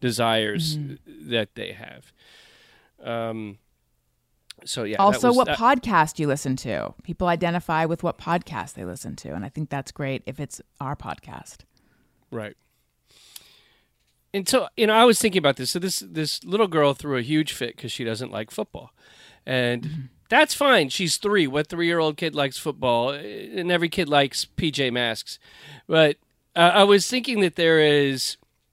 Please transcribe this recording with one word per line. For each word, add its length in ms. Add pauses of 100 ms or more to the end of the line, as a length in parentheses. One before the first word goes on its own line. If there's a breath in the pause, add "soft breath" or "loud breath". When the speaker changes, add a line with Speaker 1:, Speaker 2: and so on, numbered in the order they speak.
Speaker 1:
desires 800
Speaker 2:
Mm-hmm. 520
Speaker 1:
that 240
they 180
have. 400 (920 soft breath)
Um, 540 (1040)
so, 200
yeah, 120
that 60
Speaker 2:
Also, 260
Speaker 1:
was 80
Speaker 2:
what 100
Speaker 1:
that 120
Speaker 2:
podcast 600
you 80
listen 280
to. 380 (100)
People 240
identify 560
with 200
what 140
podcast 560
they 100
listen 320
to, 180
and 100
I 60
think 200
that's 220
great 340
if 140
it's 200 (200)
our 160
podcast. 600 (720)
Speaker 1:
Right. 260 (1800 soft breath)
And 140
so, 280
you 100
know, 80
I 100
was 140
thinking 220
about 160
this. 160
So 60
this, 200
this 460
little 240
girl 260
threw 240
a 40
huge 300
fit 240
'cause 160
she 120
doesn't 280
like 180
football. 420 (520 soft breath)
And 380
Speaker 2:
Mm-hmm. 180 (300)
Speaker 1:
that's 240
fine. 340
She's 300
three. 280
What 200
three-year-old 500
kid 180
likes 220
football? 540
And 600
every 200
kid 180
likes 380
P 240
J 200
Masks. 480 (480 loud breath)
But, 300 (400)
uh, 160
I 120
was 240
thinking 320
that 160
there 240
is, 580 (340)